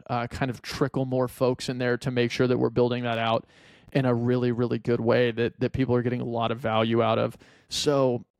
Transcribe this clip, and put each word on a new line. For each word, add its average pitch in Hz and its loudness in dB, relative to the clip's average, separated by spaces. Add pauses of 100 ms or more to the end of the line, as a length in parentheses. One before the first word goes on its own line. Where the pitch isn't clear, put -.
uh, 120 -4
kind 131 -6
of - -10
trickle 135 -2
more 127 0
folks 127 -2
in 127 -4
there 123 0
to 131 -6
make 120 0
sure 127 2
that 123 2
we're 120 0
building 123 0
that 117 -2
out 113 0 (480)
in 135 2
a 123 4
really, 123 2
really 120 0
good 120 0
way 117 4
that, 113 -2
that 127 0
people 123 0
are 123 2
getting 123 -2
a - -6
lot 117 -4
of 113 -4
value 113 2
out 110 2
of. 117 -2 (320)
So, 135 0 (160)